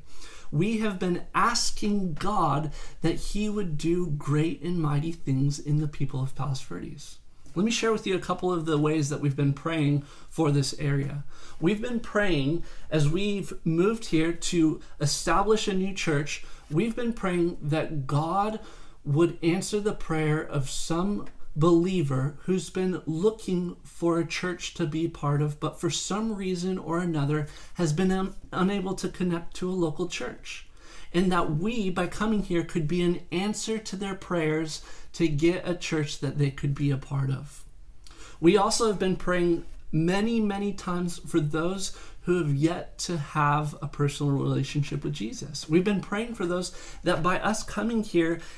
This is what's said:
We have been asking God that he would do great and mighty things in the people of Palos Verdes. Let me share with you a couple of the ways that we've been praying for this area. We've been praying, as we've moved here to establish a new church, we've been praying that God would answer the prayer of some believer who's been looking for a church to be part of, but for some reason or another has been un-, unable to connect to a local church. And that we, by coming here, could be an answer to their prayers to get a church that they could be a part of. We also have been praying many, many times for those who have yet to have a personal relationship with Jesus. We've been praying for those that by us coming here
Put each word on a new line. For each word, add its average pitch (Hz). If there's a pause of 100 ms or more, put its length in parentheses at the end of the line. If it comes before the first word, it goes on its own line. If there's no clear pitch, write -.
(500)
We 208
have 208
been 175 (140)
asking 202
God 156 (300)
that 165
he 208
would 196
do 170
great 151
and 175
mighty 151
things 139
in 147
the 151
people 139
of 131
Palos 135
Verdes. - (360)
Let 175
me 226
share 226
with 214
you 196
a 170
couple 180
of 165
the 160
ways 151
that 147
we've 143
been 143
praying 147 (260)
for 156
this 143
area. 143 (340)
We've 208
been 233
praying, 170 (260)
as 151
we've 196 (140)
moved 185
here 160
to 160 (200)
establish 190
a 202
new 190
church, 151 (260)
we've 196
been 233
praying 175
that 147
God 180 (460)
would 156
answer 185
the 208
prayer 156
of 135
some 196 (300)
believer 165
who's 185
been 185
looking 180
for 170
a 160
church -
to 170
be 160
part 147
of, 147
but -
for 175
some 214
reason 185
or 165
another 151 (260)
has 156
been 185
un-, 190 (180)
unable 190
to 185
connect 175
to 185
a -
local 175
church. - (460)
And 180
that 165
we, 208
by 180
coming 214
here, 170
could 165
be 175
an 175 (120)
answer 214
to 214
their 190
prayers 160 (320)
to 170
get 165
a 180
church 156
that 139
they 143
could 139
be 143
a 135
part 135
of. 135 (760)
We 185
also 220
have 190
been 185
praying 175 (260)
many, 196
many 202
times 180
for 165
those 165 (260)
who 180
have 143
yet 160
to 170
have 147
a 147
personal 143
relationship 139
with 147
Jesus. 190
We've 170
been 202
praying 226
for 208
those 180 (280)
that 170
by 180
us 214
coming 220
here 170 (180)